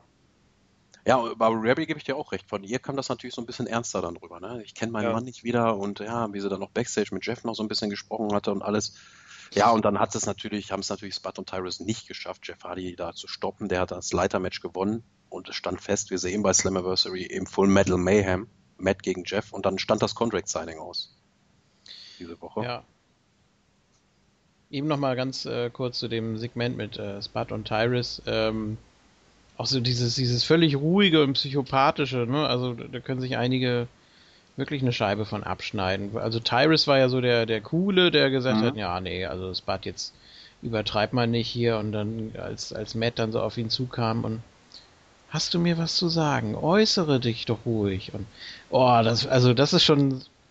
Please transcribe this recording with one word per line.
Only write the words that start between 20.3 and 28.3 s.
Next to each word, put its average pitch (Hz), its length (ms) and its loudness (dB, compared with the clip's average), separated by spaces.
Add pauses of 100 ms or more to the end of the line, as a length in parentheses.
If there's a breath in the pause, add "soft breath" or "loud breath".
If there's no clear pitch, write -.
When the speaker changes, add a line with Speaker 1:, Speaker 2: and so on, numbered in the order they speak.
Speaker 1:
aus. - 380 -12 (1000 loud breath)
Diese 85 240 -14
Woche. 85 200 -8
Speaker 3:
Ja. 120 220 -6 (1900)
Eben 143 180 -2
noch 143 100 0
mal 131 180 0
ganz, 131 300 -4
äh, 120 240 -2
kurz 123 280 -6
zu 120 100 -4
dem 113 280 -4
Segment 120 400 -4
mit, 104 220 -8
äh, 101 240 -8
Spud 113 300 -6
und 107 140 -6
Tyrus. 120 600 0
Ähm, 110 500 -2 (800)